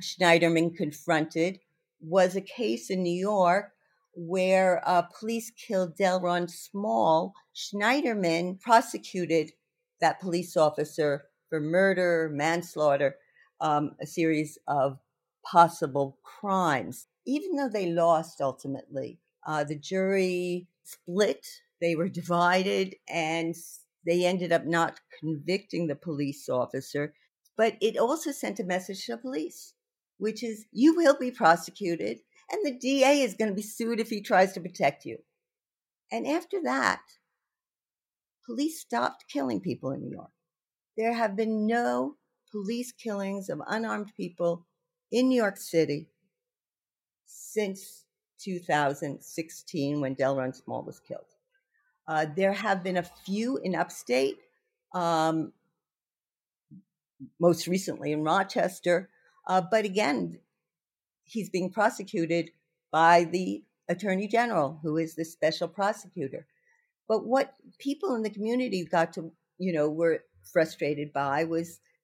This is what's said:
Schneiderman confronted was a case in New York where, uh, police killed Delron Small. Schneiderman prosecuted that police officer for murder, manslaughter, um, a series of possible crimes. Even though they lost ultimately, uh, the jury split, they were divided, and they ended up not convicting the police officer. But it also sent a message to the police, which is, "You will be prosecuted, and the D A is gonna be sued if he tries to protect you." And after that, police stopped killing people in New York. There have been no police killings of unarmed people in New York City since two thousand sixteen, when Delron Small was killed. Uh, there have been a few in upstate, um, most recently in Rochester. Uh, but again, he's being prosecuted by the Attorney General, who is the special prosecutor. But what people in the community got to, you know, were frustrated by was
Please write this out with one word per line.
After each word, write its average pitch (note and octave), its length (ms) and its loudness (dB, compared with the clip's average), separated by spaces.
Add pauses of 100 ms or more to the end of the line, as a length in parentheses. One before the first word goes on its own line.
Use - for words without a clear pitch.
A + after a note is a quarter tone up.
Schneiderman E3+ 760 2
confronted D#3+ 840 -2 (420)
was F3+ 340 2
a F#3+ 60 -4
case A3+ 480 -6
in F#3 140 -2
New F3 140 0
York G3 540 2 (440)
where, F#3 720 2
uh, F3 160 4 (160)
police A3+ 320 -6
killed F#3 460 -4
Delron F3+ 520 0
Small. G3 840 0 (220)
Schneiderman G3+ 1040 0
prosecuted F3 920 2 (500)
that D#3 180 2
police F3 380 -4
officer D3+ 680 2 (240)
for D#3+ 100 -4
murder, F3 720 2
manslaughter, D3 880 0 (440)
um, D3+ 400 0
a - 40 -10
series D#3 520 0 (100)
of C#3 320 0 (460)
possible C#3+ 800 4
crimes. E3+ 840 -2 (180)
Even E4 300 -4
though C#4 140 -2
they G3 220 -2
lost E3+ 500 2
ultimately, C3+ 760 -6 (280)
uh, D3+ 160 -2
the D3 120 -6
jury F3+ 920 -2 (160)
split, - 640 -2 (340)
they E3+ 160 0
were E3 140 0
divided, F#3 840 2 (120)
and E3 480 -2 (500)
they F3 200 4
ended F3+ 260 0
up E3 140 2
not E3 340 0 (200)
convicting E3 680 -4
the - 80 -4
police C#3+ 540 -6
officer. C3+ 640 -4 (420)
But A3 260 2
it G#3+ 160 0
also C#4+ 340 0
sent G#3 280 -6
a A3+ 40 -4
message F#3 420 -6
to A#3+ 80 -8
the A3+ 80 -6
police, - 520 -10 (440)
which A3 260 -4
is, A3 280 -8
"You D#4 240 6
will D4+ 220 6
be B3+ 140 -4
prosecuted, F3 880 0 (300)
and G4+ 140 -4
the B3+ 120 -4
D C4+ 260 2
A C#4 180 8
is A3 140 0
gonna A3 180 0
be G3 80 -4
sued A3+ 380 -4
if A3 100 -2
he G#3+ 120 -4
tries G3 320 6
to F#3 80 -10
protect E3 440 0
you." A2+ 180 -12 (880)
And A#3 160 -6
after E4+ 360 -2
that, B3+ 380 0 (1400)
police C#4 360 -4
stopped - 480 -4
killing C4 320 -4
people C3+ 300 -6
in C#3 100 -8
New C3+ 100 -10
York. - 200 -16 (640)
There A3+ 160 0
have A3 220 -2
been A3 300 0
no A#3+ 520 0 (340)
police A#3 400 -6
killings G3 580 -6
of D3+ 180 -6
unarmed G#3+ 480 -6
people E3+ 520 -4 (440)
in B3+ 180 2
New C4 60 4
York G#3 220 0
City D#3 520 -2 (1160)
since - 800 -8 (340)
two F#3 200 -6
thousand D3 640 -2
sixteen, D3 800 -6
when C3+ 140 -4
Delron C3 380 0
Small - 300 -10
was - 160 -14
killed. - 340 -16 (720)
Uh, D#3+ 200 0 (100)
there F#3+ 160 2
have G3+ 320 -2
been F3+ 140 -2
a F3 60 0
few A3 540 -4
in F#3 160 -2
upstate, F3 640 0 (560)
um, D#3+ 600 0 (1900)
most E3+ 280 4
recently E3+ 440 -2
in D3+ 120 -2
Rochester. F3+ 840 0 (380)
Uh, F#3 140 2
but G#3 240 0
again, G3 540 -2 (840)
he's G#3+ 260 -8
being F#3 220 -4
prosecuted F3 800 0 (400)
by E3+ 320 8
the F#3 400 -4 (240)
Attorney F#3+ 400 -2
General, G3+ 560 0
who D#3 140 -2
is D#3+ 180 -4
the E3 100 -4
special D#3+ 440 -2
prosecutor. F#3+ 760 -6 (640)
But A3 180 0
what C4 280 0 (260)
people C#4+ 360 -4
in A3 80 -2
the G#3+ 60 -2
community G#3+ 540 -2
got E3 300 0
to, E3 180 -10 (260)
you F#3 140 -2
know, D3+ 180 2
were D#3+ 360 0 (260)
frustrated D3+ 640 0
by C#3 320 0
was E3 340 -4 (240)